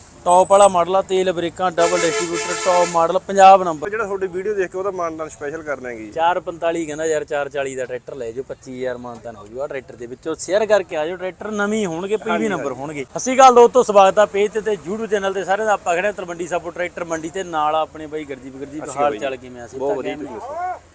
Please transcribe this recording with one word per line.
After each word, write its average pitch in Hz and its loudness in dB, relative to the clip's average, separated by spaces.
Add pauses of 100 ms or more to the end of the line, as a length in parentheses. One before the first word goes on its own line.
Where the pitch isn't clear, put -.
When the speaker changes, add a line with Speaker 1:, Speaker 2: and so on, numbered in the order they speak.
(240)
Speaker 1:
ਟੌਪ 180 6
ਵਾਲਾ 202 8
ਮਾਡਲ 180 2
ਆ, 190 4
ਤੇਲ, 185 0
ਬ੍ਰੇਕਾਂ, 170 -2
ਡਬਲ 170 2
ਡਿਸਟ੍ਰੀਬਿਊਟਰ, 170 -2 (100)
ਟੌਪ 175 4
ਮਾਡਲ, 170 2
ਪੰਜਾਬ 190 8
ਨੰਬਰ। 170 -4
Speaker 2:
ਜਿਹੜਾ 214 -4
ਤੁਹਾਡੇ 190 -4
ਵੀਡੀਓ 190 -4
ਦੇਖ 185 -2
ਕੇ 185 -8
ਉਹਦਾ 196 -4
ਮਾਨਤਾਨ 160 -6
ਸਪੈਸ਼ਲ 151 -10
ਕਰ 147 -6
ਦਿਆਂਗੇ 120 -10
ਜੀ। 107 -12
Speaker 1:
ਚਾਰ 170 0
ਪੰਤਾਲੀ 170 -4
ਕਹਿੰਦਾ 151 -6
ਯਾਰ, 151 0
ਚਾਰ 143 -4
ਚਾਲੀ 135 -6
ਦਾ 127 -4
ਟਰੈਕਟਰ 123 -10
ਲੈ 120 -8
ਜਾਓ, 127 -8
ਪੱਚੀ 127 -14
ਹਜ਼ਾਰ 127 -4
ਮਾਨਤਾਨ 117 -14
ਹੋ 101 -18
ਜੂਗਾ 127 -8
ਟਰੈਕਟਰ 131 -10
ਦੇ 120 -14
ਵਿੱਚੋਂ। 127 -8
ਸ਼ੇਅਰ 202 -2
ਕਰਕੇ 190 0
ਆ 151 -2
ਜਾਓ, 180 -6
ਟਰੈਕਟਰ 185 -10
ਨਵੇਂ 208 -2
ਹੋਣਗੇ, 185 -4
ਪੀ 196 -6
ਵੀ 220 -4
Speaker 2:
ਹਾਂਜੀ, 220 0
Speaker 1:
ਨੰਬਰ 156 -4
Speaker 2:
ਹਾਂਜੀ। 127 -6
Speaker 1:
ਹੋਣਗੇ। 143 -8
ਸਤਿ - -8
ਸ਼੍ਰੀ 254 -2
ਅਕਾਲ 262 8
ਦੋਸਤੋ, 240 6
ਸਵਾਗਤ 196 6
ਆ 208 6
ਪੇਜ 202 0
ਤੇ, 220 -4
ਤੇ 214 -2
YouTube 202 -6
ਚੈਨਲ 196 -2
ਤੇ। 190 -4
ਸਾਰੇ 196 0
ਦਾ 214 2
ਆਪਾਂ 180 0
ਖੜੇ 185 0
ਹਾਂ 208 0
ਤਲਵੰਡੀ 175 -8
ਸਾਬੋ 165 -4
ਟਰੈਕਟਰ 175 -6
ਮੰਡੀ 160 -6
ਤੇ। 190 -8
ਨਾਲ 156 -2
ਆਪਣੇ 156 -4
ਬਾਈ 151 -8
ਗੁਰਦੀਪ। 131 -14
ਗੁਰਦੀਪ, 139 -12
Speaker 2:
ਸਤਿ - -10
ਸ਼੍ਰੀ - -10
ਅਕਾਲ 143 0
Speaker 1:
ਹਾਲ 143 4
Speaker 2:
ਬਾਈ - -6
Speaker 1:
ਚਾਲ 135 -4
Speaker 2:
ਜੀ। 127 -16
Speaker 1:
ਕਿਵੇਂ 123 -16
ਆ? 117 -14
Speaker 2:
ਬਹੁਤ - -18
Speaker 1:
ਸਿਹਤਾਂ 135 -2
Speaker 2:
ਵਧੀਆ, 127 -6
Speaker 1:
ਕਿਵੇਂ? 147 -12
Speaker 2:
ਤੁਸੀਂ - -12
ਦੱਸੋ? 339 -8 (140)